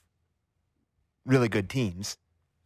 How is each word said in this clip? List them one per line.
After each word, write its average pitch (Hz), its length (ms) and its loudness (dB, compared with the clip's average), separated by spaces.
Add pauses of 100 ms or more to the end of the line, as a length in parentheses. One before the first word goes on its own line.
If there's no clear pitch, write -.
(1300)
really 127 240 4
good 98 200 -2
teams, 101 480 -6 (480)